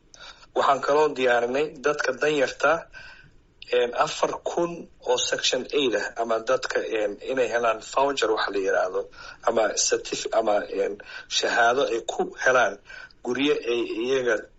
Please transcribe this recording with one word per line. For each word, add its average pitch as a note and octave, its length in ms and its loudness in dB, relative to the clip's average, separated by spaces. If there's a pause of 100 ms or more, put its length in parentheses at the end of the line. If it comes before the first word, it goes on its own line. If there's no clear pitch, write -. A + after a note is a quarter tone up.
(540)
Waxaan - 260 4
kaloo D3 340 4
diyaarinay B2+ 520 2 (120)
dadka D3 340 0
danyarta, D3 600 2 (920)
en, B2 300 2
afar D3 400 0 (100)
kun E3+ 300 -2 (280)
oo - 180 0
Section - 500 0
eight C3+ 260 2
ah, - 120 -2 (100)
ama A#2 220 0
dadka, A#2 400 -2 (120)
en, G#2 300 -2
inay B2+ 280 0
helaan A2+ 340 0
voucher C3+ 480 0
wax - 180 0
la G2+ 100 -2
yiraahdo, F#2+ 420 0 (400)
ama A#2 240 2 (100)
certif-, - 560 -2
ama, G#2+ 260 2 (140)
en, G2 220 -2 (340)
shahaado A#2+ 600 2
ay A2+ 160 -2
ku - 200 -4 (160)
helaan B2+ 360 4 (460)
guryo C3+ 340 0
ay A#2 260 0 (180)
iyaga B2 380 0 (220)